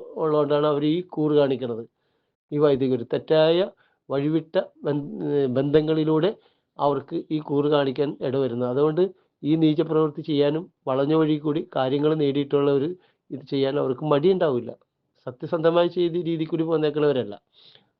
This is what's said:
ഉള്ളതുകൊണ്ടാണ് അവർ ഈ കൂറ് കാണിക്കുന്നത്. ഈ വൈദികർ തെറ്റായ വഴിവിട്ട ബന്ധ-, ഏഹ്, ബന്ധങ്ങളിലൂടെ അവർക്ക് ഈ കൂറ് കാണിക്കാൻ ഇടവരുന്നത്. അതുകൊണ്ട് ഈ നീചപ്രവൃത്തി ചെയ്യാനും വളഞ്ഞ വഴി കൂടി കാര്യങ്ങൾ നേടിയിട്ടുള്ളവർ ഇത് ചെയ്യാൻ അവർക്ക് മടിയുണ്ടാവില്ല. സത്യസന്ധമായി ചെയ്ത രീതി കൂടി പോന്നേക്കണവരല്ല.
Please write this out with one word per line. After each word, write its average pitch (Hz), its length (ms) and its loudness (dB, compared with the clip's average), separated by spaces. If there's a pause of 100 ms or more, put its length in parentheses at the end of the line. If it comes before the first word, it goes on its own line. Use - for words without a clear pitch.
(160)
ഉള്ളതുകൊണ്ടാണ് 151 500 2
അവർ 147 180 0
ഈ 151 120 2 (120)
കൂറ് 151 260 0
കാണിക്കുന്നത്. 127 500 2 (680)
ഈ 147 60 -2
വൈദികർ 135 440 2
തെറ്റായ 156 580 2 (480)
വഴിവിട്ട 151 460 -2 (260)
ബന്ധ-, 147 280 -4 (160)
ഏഹ്, 143 240 0
ബന്ധങ്ങളിലൂടെ 156 840 2 (480)
അവർക്ക് 143 380 -2 (140)
ഈ 156 80 -2
കൂറ് 147 320 0
കാണിക്കാൻ 139 380 0 (120)
ഇടവരുന്നത്. 123 500 -2
അതുകൊണ്ട് 151 320 2 (400)
ഈ 143 140 -2
നീചപ്രവൃത്തി 156 640 0
ചെയ്യാനും 147 420 0 (220)
വളഞ്ഞ 139 280 0
വഴി 156 240 2
കൂടി 151 220 -2 (120)
കാര്യങ്ങൾ 143 420 0
നേടിയിട്ടുള്ളവർ 143 720 0 (460)
ഇത് 135 160 -12
ചെയ്യാൻ 135 320 -2
അവർക്ക് 135 260 -2
മടിയുണ്ടാവില്ല. 151 680 2 (560)
സത്യസന്ധമായി 165 600 0
ചെയ്ത 170 340 -2
രീതി 160 220 -4
കൂടി 160 200 -2
പോന്നേക്കണവരല്ല. 147 720 0 (640)